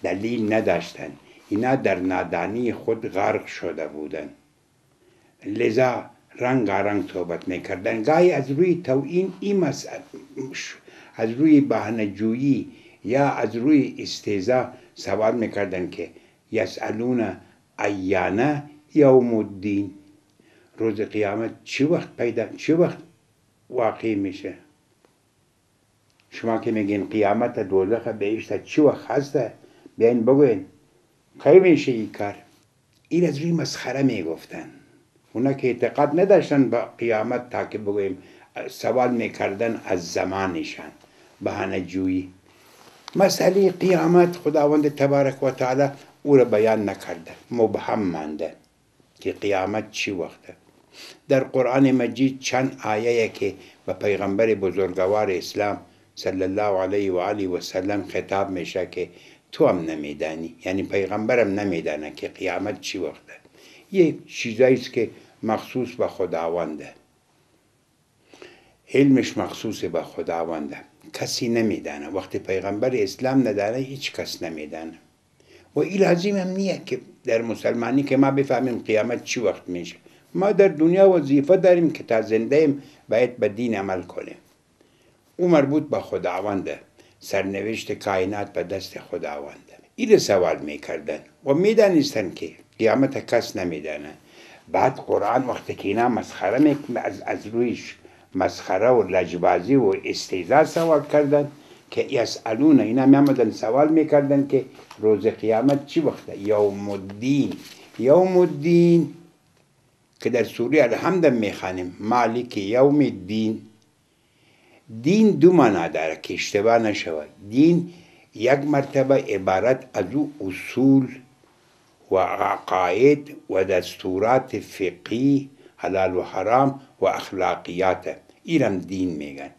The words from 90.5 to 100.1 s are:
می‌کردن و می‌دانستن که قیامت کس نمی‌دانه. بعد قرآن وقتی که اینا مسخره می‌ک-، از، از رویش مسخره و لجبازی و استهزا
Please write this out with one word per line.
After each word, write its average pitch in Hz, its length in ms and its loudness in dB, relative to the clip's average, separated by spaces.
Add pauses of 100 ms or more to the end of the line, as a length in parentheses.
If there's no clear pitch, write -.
می‌کردن 76 600 -10 (260)
و 139 100 0
می‌دانستن 175 760 2
که - 200 -12 (280)
قیامت 113 480 2
کس - 300 0
نمی‌دانه. 76 540 -8 (600)
بعد 127 240 2
قرآن 101 500 0
وقتی - 280 -8
که - 140 -8
اینا 117 200 2
مسخره 107 500 -2
می‌ک-، 143 380 2
از، 92 240 -6
از 101 260 -8
رویش 117 500 -4 (380)
مسخره 92 560 0
و 123 120 6
لجبازی 90 720 0
و 107 200 4 (100)
استهزا 98 600 0